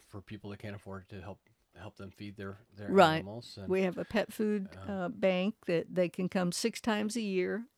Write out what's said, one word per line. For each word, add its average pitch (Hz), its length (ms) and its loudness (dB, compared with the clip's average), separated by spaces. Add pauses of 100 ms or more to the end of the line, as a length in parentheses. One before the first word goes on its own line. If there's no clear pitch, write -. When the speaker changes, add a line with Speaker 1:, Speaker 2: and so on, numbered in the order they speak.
Speaker 1:
for 101 120 -12
people 104 280 -12
that 101 100 -10
can't 101 160 -8
afford 95 340 -12
to 101 120 -12
help, 92 180 -12 (400)
help 101 160 -12
them 98 160 -12
feed 104 240 -12
their, 98 220 -8 (200)
their 104 120 -8
Speaker 2:
Right. 165 260 8
Speaker 1:
animals. 165 420 -6
And, 190 120 -8
Speaker 2:
We 190 140 4
have 180 140 0
a 175 80 -4
pet - 280 0
food, 208 340 0 (200)
Speaker 1:
uh, 208 40 -6
Speaker 2:
uh, 185 180 -2
bank 190 460 2 (120)
that 165 280 0
they 175 140 4
can 185 180 -2
come 180 240 2
six - 300 -2
times 214 340 0
a 233 60 0
year 190 440 0 (120)